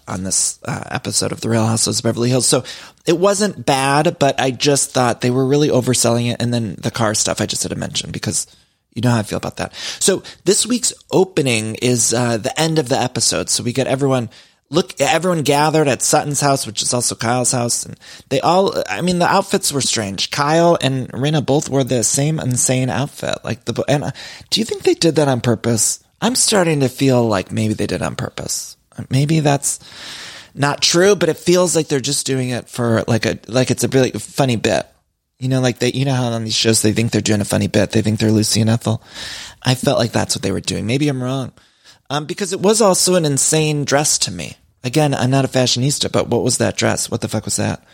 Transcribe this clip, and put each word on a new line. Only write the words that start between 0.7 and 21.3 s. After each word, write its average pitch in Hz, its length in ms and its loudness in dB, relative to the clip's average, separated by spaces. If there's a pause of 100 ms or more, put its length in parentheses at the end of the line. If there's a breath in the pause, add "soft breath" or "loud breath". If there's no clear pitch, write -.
episode 107 420 -4
of - 80 -10
The - 80 -4
Real 113 180 2
Housewives 110 340 0
of - 20 -6
Beverly 117 260 0
Hills. 123 180 0
So 131 180 2 (420 loud breath)
it 165 120 4
wasn't 196 460 2
bad, 139 540 2
but 135 200 2
I 135 120 2
just 135 400 0
thought 123 320 0
they 123 80 2
were 131 160 0
really 143 240 2
overselling 120 600 2
it. - 120 -4
And 120 100 0
then 113 220 -2
the - 160 -6
car 110 240 -2
stuff - 260 -2
I 107 60 0
just - 160 -6
had 90 80 -6
to - 80 -6
mention - 320 -8
because 87 360 -4 (480 soft breath)
you - 60 -6
know 123 80 2
how 117 120 2
I - 20 -2
feel - 160 -6
about - 180 -8
that. - 160 -6 (280 loud breath)
So 190 220 2 (220 loud breath)
this 208 220 2
week's 240 260 -2 (180)
opening 127 640 0
is, 120 360 0
uh, 117 240 0
the 110 240 -4
end 160 180 0
of 123 120 -2
the 131 80 2
episode. 98 500 -2
So - 140 -2
we 117 100 -4
get 127 140 -2
everyone, 131 420 0 (400 loud breath)
look, - 320 -2
everyone 160 440 2
gathered 151 440 4
at - 140 0
Sutton's 147 400 0
house, 139 240 2
which 104 160 -6
is - 100 -2
also 120 220 -2
Kyle's 120 380 0
house. 120 340 -2
And - 120 -16 (300 loud breath)
they 139 140 0
all, 185 320 4 (160)
I 101 100 -4
mean, 175 180 0
the 175 80 2
outfits 196 460 0
were 139 80 -2
strange. 98 500 -4
Kyle 165 480 4
and 135 300 -2
Rinna 139 360 -2